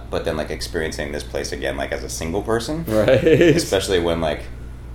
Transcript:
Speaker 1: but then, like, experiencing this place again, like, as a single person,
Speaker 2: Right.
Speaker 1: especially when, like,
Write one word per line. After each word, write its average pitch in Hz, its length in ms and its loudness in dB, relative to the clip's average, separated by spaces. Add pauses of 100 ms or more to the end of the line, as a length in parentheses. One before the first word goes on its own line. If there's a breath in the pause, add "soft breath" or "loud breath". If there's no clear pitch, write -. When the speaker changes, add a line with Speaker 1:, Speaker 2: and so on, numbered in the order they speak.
(100)
Speaker 1:
but 90 140 -2
then, 78 120 -2
like, 78 140 -4
experiencing 78 600 -4
this 73 100 -6
place 71 300 -6
again, 67 240 -4
like, 69 160 -4
as 65 100 -6
a - 60 -10
single 82 340 -4
person, 117 460 -2
Speaker 2:
Right. 110 220 4 (140)
Speaker 1:
especially 143 760 6
when, 82 200 2
like, 78 200 -2 (540)